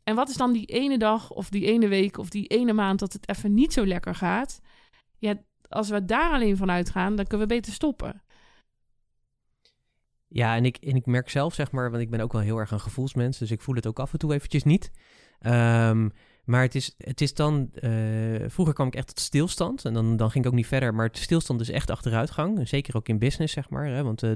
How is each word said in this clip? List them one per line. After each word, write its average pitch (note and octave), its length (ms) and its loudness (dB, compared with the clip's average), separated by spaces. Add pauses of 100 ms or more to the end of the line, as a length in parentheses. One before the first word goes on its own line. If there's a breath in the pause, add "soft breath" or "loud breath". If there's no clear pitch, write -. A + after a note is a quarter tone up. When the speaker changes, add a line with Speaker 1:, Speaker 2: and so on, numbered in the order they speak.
Speaker 1:
En G#3+ 120 -2
wat C4+ 140 2
is C4 80 -8
dan B3 160 2
die A3 120 0
ene C4+ 320 0
dag A3 340 0
of - 180 -10
die G3 160 -2
ene A3+ 220 4
week G3 300 2
of F3+ 120 -8
die G3+ 180 -6
ene A#3+ 260 2
maand G3 260 2
dat G3 140 -6
het - 160 -10
even G3+ 240 -2
niet C4 200 4
zo A3+ 120 4
lekker F3+ 300 -2
gaat? G3 440 -2 (580 soft breath)
Ja, G#3 160 -2 (360)
als G#3 200 -4
we G#3 160 -2
daar C#4+ 260 2
alleen A3+ 260 4
van F#3+ 140 0
uitgaan, F3+ 440 0
dan G3 120 -2
kunnen G#3+ 200 0
we A3 60 0
beter A3+ 200 -2
stoppen. - 480 -4 (2000 soft breath)
Speaker 2:
Ja, A#2 280 0
en A#2 100 4
ik, B2+ 120 0
en C3+ 180 -2
ik B2+ 100 0
merk B2 240 0
zelf, D3 240 -2
zeg C#3+ 180 -4
maar, B2+ 200 -2
want A#2 120 -2
ik A2+ 60 -6
ben A2+ 100 -2
ook A2 140 -2
wel A2+ 80 0
heel G#2+ 160 0
erg G#2+ 140 -4
een G#2+ 80 -2
gevoelsmens, B2+ 580 -2
dus A2 140 -4
ik A2 100 -4
voel C3+ 140 -4
het A2+ 120 -2
ook A2 120 -6
af C3+ 140 -6
en D#3 60 -4
toe D3+ 140 0
eventjes C#3+ 300 0
niet. D#3 280 4 (480 soft breath)
Ehm, A#2 680 4 (360 soft breath)
maar B2 160 4
het B2+ 140 2
is, - 220 -4
het - 240 -6
is C#3+ 120 0
dan, D3 400 2
eh, - 160 -4 (580)
vroeger D#3 260 2
kwam C3+ 140 0
ik B2+ 80 -6
echt C3 120 -8
tot - 120 -10
stilstand - 640 -2
en A2+ 80 -2
dan, A2+ 240 2
dan A2 140 2
ging C3 140 2
ik B2 60 0
ook B2 60 2
niet A#2 100 0
verder. C3 260 0
Maar A2+ 120 0
het A2+ 120 -4
stilstand D3 440 0
is A2+ 80 -4
echt - 220 -2
achteruitgang. A#2+ 680 -2
En B2 80 -2
zeker C#3 280 -2
ook A2 140 -4
in A2 100 0
business, C3+ 340 0
zeg C#3 160 -8
maar, C3+ 160 -6
hè, C#3 180 -4
want, A2 200 -4
eh, A2+ 120 2